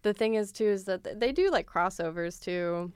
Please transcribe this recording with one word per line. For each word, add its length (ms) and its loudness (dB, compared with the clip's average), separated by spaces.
The 100 4
thing 220 2
is, 160 0
too, 140 0
is 200 2
that 180 -4
th-, 160 -8
they 120 2
do, 200 4
like, 160 2
crossovers, 720 -2
too, 540 -2